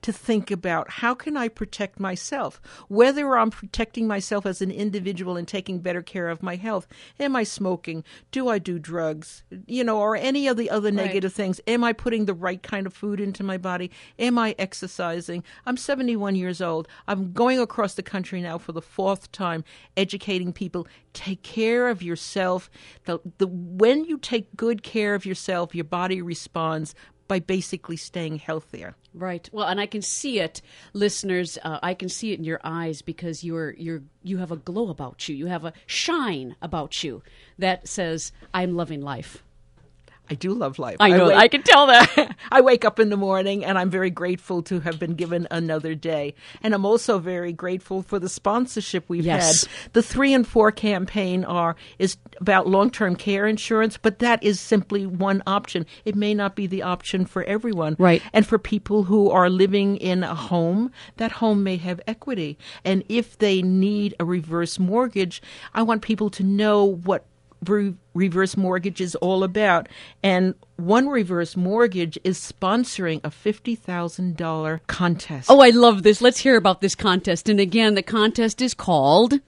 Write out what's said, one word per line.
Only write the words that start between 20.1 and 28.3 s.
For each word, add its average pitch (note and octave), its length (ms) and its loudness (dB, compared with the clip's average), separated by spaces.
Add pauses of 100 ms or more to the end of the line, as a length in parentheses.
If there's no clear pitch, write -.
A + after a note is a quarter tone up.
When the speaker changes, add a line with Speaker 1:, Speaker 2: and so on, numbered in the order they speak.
Speaker 1:
people. F3+ 260 -8 (320)
Take - 320 -10
care A#3 460 0
of F#3 120 -4
yourself. F3+ 680 -4 (340)
The, E3+ 160 -6 (180)
the, G3 100 -2
when F#3 580 0
you D#4+ 120 -6
take - 380 -8
good A3+ 260 -4
care G#3 320 -4
of G3 120 -4
yourself, F3+ 500 -6
your E3+ 80 -6
body F3+ 380 -4
responds D#3+ 760 -6 (320)
by F#3+ 120 -2
basically F3 580 -6
staying D#3+ 400 -10